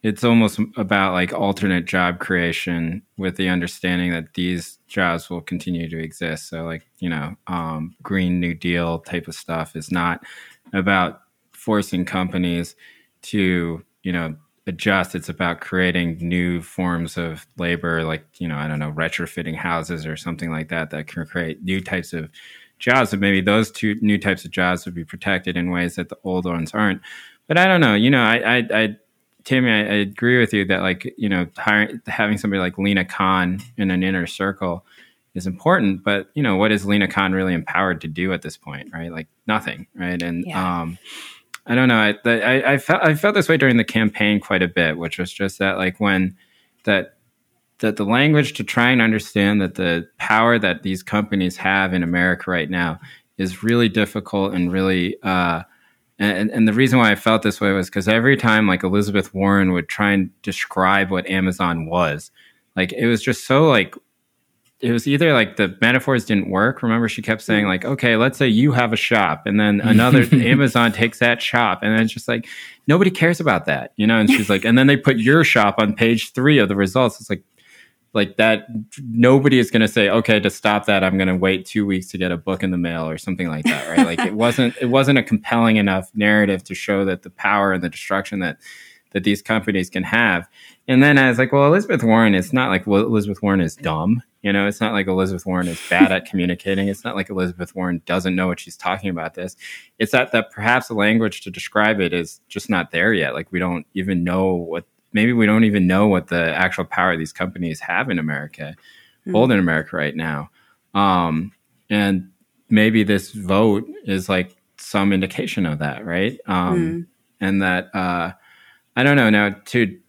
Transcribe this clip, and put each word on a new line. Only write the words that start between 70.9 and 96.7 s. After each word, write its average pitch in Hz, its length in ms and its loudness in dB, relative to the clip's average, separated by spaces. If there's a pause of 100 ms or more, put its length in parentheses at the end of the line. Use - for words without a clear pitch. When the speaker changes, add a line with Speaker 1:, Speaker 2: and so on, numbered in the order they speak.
Speaker 1:
takes 117 280 0
that 120 220 2
shop." 113 420 2
And 110 180 2
it's 110 120 0
just - 140 -10
like, 117 180 -4 (400)
nobody 185 240 4
cares 170 300 0
about 127 260 2
that, 67 300 -4
you 104 100 0
know? 113 140 6
And 107 100 4
she's 107 200 2
like, 98 160 2
"And 117 120 4
then 131 100 6
they 139 100 6
put 135 200 2
your 135 280 4
shop 104 340 4
on 107 140 2
page 117 400 0
three 139 260 4
of 101 80 4
the 98 80 -2
results." 98 460 0
It's - 80 -20
like, 98 140 -6 (720)
like 101 220 0
that, 110 300 2 (340)
nobody 131 560 4
is 117 140 2
gonna 110 160 4
say, 104 220 2
"Okay, 107 320 4
to 107 80 2
stop 104 360 0
that, 98 180 2
I'm 92 140 2
gonna 92 200 2
wait 92 280 0
two 104 200 -2
weeks 95 240 -2
to - 80 -12
get 90 140 -2
a 87 60 -4
book 90 240 -6
in 95 100 -2
the 90 60 -2
mail," 85 320 -4
or 78 80 -8
something 90 300 -6
like 78 160 -6
that, 71 240 -2
right? - 180 2
Like, 85 140 -4
it 92 140 -4
Speaker 2:
<laughs> 107 120 -2
Speaker 1:
wasn't, 120 360 0
it 127 60 -2
wasn't 135 300 4
a 120 60 2
compelling 113 540 2
enough 95 360 0
narrative 104 520 2
to 92 100 -10
show 98 300 -2
that 92 180 -4
the 92 80 -16
power 101 400 2
and 90 120 0
the 87 60 -4
destruction 98 520 -6
that, 85 160 -4 (540)
that 98 120 -4
these 101 180 0
companies 101 480 -2
can 95 140 -6
have. 101 440 2 (420)
And 131 120 6
then 143 160 6
I 135 120 4
was 120 100 0
like, 127 140 0
"Well, 139 140 4
Elizabeth 170 360 2
Warren, 110 320 6
it's 92 180 -2
not 127 160 2
like, 92 160 0
well, 101 180 2
Elizabeth 104 380 -2
Warren 98 200 2
is 80 160 -2
dumb. 85 440 -2 (220)
You 101 100 0
know, 101 140 0
it's 104 140 -6
not 110 100 -2
like 98 160 -2
Elizabeth 92 380 -2
Warren 90 240 -2
is 82 200 -10
bad 95 220 6
at 92 140 -2
communicating. 98 640 -2